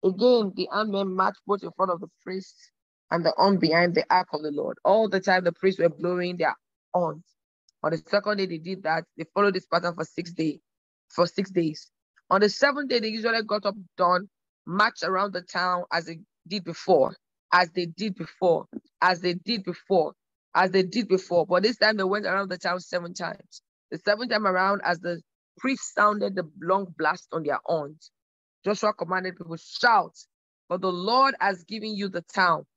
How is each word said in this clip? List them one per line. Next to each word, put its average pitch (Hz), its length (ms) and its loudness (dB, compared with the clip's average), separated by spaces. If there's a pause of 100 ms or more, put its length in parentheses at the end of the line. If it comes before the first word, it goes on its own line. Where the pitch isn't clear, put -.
Again, 202 520 4
the 180 160 -4
armed 214 200 -2
men 196 220 -2
marched 190 320 0
both 196 180 -2
in 175 80 -10
front 185 200 0
of 170 80 -4
the - 80 -14 (140)
priests - 480 -12 (400)
and 170 160 0
the 165 100 2
horn 196 220 6
behind 170 360 2
the 170 160 0
ark 180 220 2
of 151 100 -6
the 151 100 -6
Lord. - 320 -6
All 208 240 4
the 196 120 0
time 185 240 2
the 170 80 2
priests 190 280 0
were 165 100 6
blowing 180 480 -4
their 151 180 0 (380)
horns. 165 300 -2 (580)
On 156 100 0
the 165 60 -2
second 202 400 -2
day 190 80 0
they 170 120 -8
did 185 260 -10
that, 160 200 -2 (140)
they 160 60 -8 (100)
followed 202 200 2
this 180 120 -6
pattern 175 280 -2
for 165 100 -6
six 170 280 -10
day, 160 280 -2 (500)
for 175 160 0
six 196 240 -4
days. 165 400 -4 (400)
On 190 100 4
the 208 100 4
seventh 277 400 0
day, 240 100 0
they 214 80 -4
usually 226 340 -2
got 208 240 -4
up 202 100 -4 (220)
dawn, 180 320 2 (360)
marched 208 380 0
around 190 300 -2
the 180 80 -6
town 180 500 -2
as 165 140 -2
they 165 140 -12 (280)
did 190 160 -6
before, 175 500 2 (380)
as 180 200 4
they 180 140 -4
did 190 300 -6
before, 170 500 0 (360)
as 180 180 2
they 175 140 -2
did 190 300 -6
before, 175 500 -2 (400)
as 185 180 4
they 190 120 4
did 196 240 -4
before, 180 380 2
but 185 180 2
this 240 140 0
time 214 200 2
they 196 60 -2
went 202 220 -2
around 190 240 -2
the 180 80 -8
town 180 220 -4
seven 175 340 -8
times. - 480 -12 (280)
The 170 80 -10
seventh 214 340 0
time 214 140 0
around, 190 380 2
as 175 160 0
the 175 220 -6 (360)
priest - 360 -6
sounded 202 420 2
the 170 140 -4 (120)
long 180 360 -2
blast 160 340 -2
on 160 120 -4
their 143 200 -2
horns, 156 460 -6 (540)
Joshua 208 300 -2
commanded 185 420 -6
people, 170 220 -12
"Shout, 220 580 2 (520)
for 180 100 -4
the 185 140 0
Lord 240 480 2
has 185 240 0
given 214 320 -8
you 202 140 -4
the 175 120 -6
town. 175 440 0 (100)